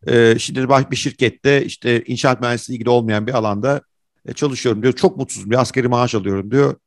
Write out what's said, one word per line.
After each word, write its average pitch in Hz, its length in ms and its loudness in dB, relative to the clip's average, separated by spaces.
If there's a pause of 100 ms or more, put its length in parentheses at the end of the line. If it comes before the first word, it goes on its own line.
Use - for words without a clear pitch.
E, 117 320 4
şimdi - 240 -6
de 127 60 -2
baş-, 135 220 4
bir 131 60 -4
şirkette 135 680 0
işte 120 400 -2
inşaat 127 360 0
mühendisliği 120 360 -6
ilgili 113 140 -2
olmayan 110 360 2
bir 131 80 -6
alanda, 110 460 -2 (460)
e, 117 60 -10
çalışıyorum 117 500 -2
diyor. 127 100 4
"Çok 175 240 2
mutsuzum," - 340 -8
diyor. 123 100 2
"Askeri 123 280 0
maaş 123 260 0
alıyorum," 98 360 -4
diyor. 139 240 2 (120)